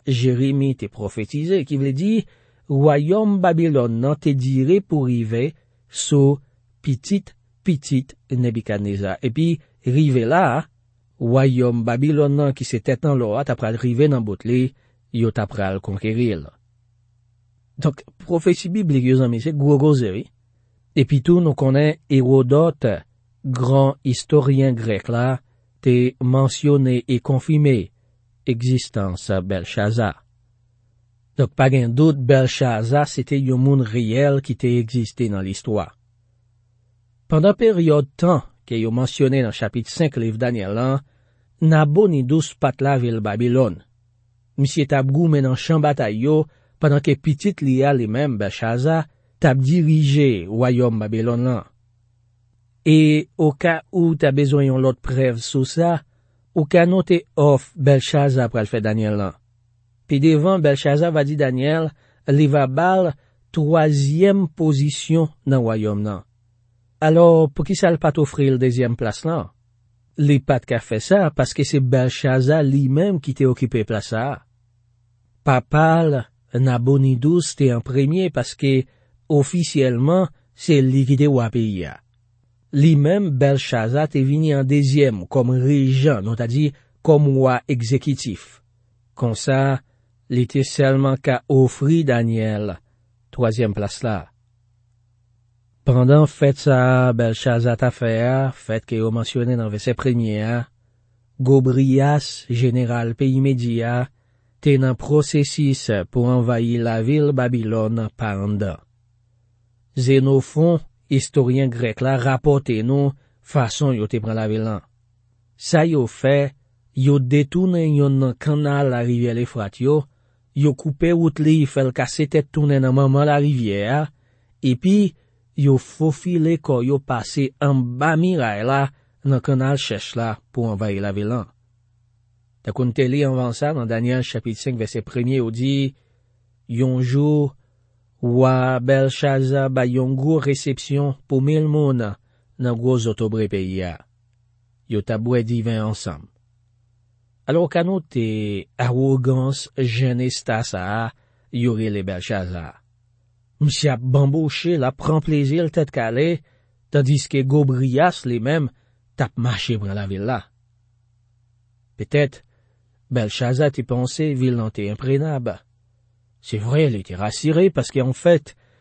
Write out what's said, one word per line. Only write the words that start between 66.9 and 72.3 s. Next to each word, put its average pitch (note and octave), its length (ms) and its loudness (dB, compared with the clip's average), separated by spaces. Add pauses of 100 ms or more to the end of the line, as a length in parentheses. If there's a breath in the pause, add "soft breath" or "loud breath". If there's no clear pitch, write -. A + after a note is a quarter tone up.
Alò, D#3+ 500 6
pou D#3 140 -4
ki F#3+ 100 -2
sa F3+ 160 2
l D#3+ 80 0
pa D3+ 140 0
t D#3 80 0
ofri C#3 260 0
l B2+ 120 0
dezyèm B2 360 0
plas A2 300 -6
lan? D#3 240 -4 (680)
Li C#3+ 240 2
pa C3+ 220 0
t - 80 -10
ka A#2+ 100 -2
fè - 220 -6
sa, F#3+ 260 2
paske C#3 380 -2
se C#3 160 0
Belshaza C3 800 0